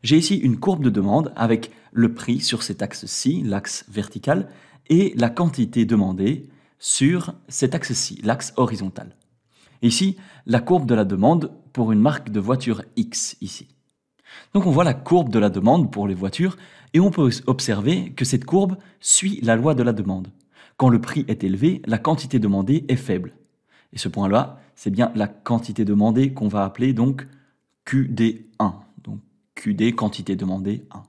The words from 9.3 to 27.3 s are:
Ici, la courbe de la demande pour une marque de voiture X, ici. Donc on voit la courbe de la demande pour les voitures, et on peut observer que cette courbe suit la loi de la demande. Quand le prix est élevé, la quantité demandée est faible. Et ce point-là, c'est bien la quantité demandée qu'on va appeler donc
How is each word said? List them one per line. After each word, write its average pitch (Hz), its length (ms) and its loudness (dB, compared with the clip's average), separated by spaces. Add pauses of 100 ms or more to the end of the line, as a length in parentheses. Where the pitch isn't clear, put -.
Ici, 190 360 2 (280)
la 117 140 2
courbe 156 280 2
de 120 60 2
la 107 120 2
demande 117 480 2 (180)
pour 113 220 0
une 107 80 4
marque 131 300 0
de 104 100 -2
voiture 117 400 -2 (160)
X, - 420 -6
ici. - 300 -14 (840)
Donc 196 120 4
on 175 60 4
voit 151 120 4
la 147 100 2
courbe 160 360 2
de 110 100 4
la 104 100 4
demande 110 400 4
pour 101 160 -4
les 98 100 -2
voitures, 98 420 -4 (360)
et 160 80 6
on 196 100 4
peut 147 180 4 (180)
observer 131 640 0
que - 120 -4
cette 127 220 -2
courbe 190 320 2 (240)
suit - 400 0
la 113 160 4
loi 143 180 2
de 123 80 0
la 120 80 2
demande. 95 380 -4 (480)
Quand 131 100 6
le 117 140 6
prix 135 260 -4
est - 160 -4
élevé, 98 420 0
la 113 120 0
quantité 139 420 0
demandée 104 480 0
est 131 80 2
faible. 90 380 -4 (580)
Et - 60 -16
ce - 100 -6
point-là, 98 540 -2 (140)
c'est - 160 -6
bien 113 220 0
la 104 140 -2
quantité 117 560 -4
demandée 117 480 2
qu'on 117 160 -4
va 101 160 -2
appeler 120 300 -2
donc 127 340 -2 (560)